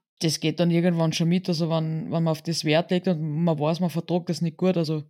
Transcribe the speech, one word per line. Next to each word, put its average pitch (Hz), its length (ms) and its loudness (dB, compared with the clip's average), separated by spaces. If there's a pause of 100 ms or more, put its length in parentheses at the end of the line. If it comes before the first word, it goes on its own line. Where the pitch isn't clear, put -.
(200)
Das 156 200 0
geht 156 200 -2
dann 170 100 4
irgendwann 170 420 2
schon 165 160 0
mit, 180 200 0
also 165 220 0
wenn, 160 340 -2
wenn 165 180 -2
man 165 60 2
auf 156 140 -2
das 160 220 -4
Wert 156 260 2
legt 180 180 0
und 170 120 0
man 160 380 0
weiß, 160 220 0
man 175 100 0
vertragt 170 400 -4
das 165 120 -2
nicht 160 140 -2
gut, 185 200 2
also 156 340 -2